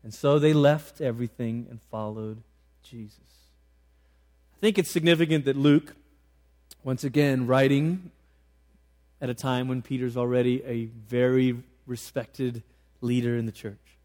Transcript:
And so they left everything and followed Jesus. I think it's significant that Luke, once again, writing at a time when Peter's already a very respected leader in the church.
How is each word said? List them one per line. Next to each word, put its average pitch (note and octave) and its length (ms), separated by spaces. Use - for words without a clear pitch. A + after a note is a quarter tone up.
And G#2+ 120
so D3 240
they D3+ 140
left D3 480
everything A#2+ 680
and A2+ 120
followed A2 520
Jesus. A2 360
I - 40
think G#3 180
it's E3+ 120
significant D#3+ 540
that C3+ 120
Luke, C#3+ 380
once C3 200
again, C3+ 420
writing C#3+ 640
at C3 80
a B2 60
time B2+ 320
when B2+ 160
Peter's B2 340
already B2 480
a A#2 200
very B2 760
respected A#2+ 760
leader A#2+ 360
in A2+ 100
the G#2+ 60
church. - 520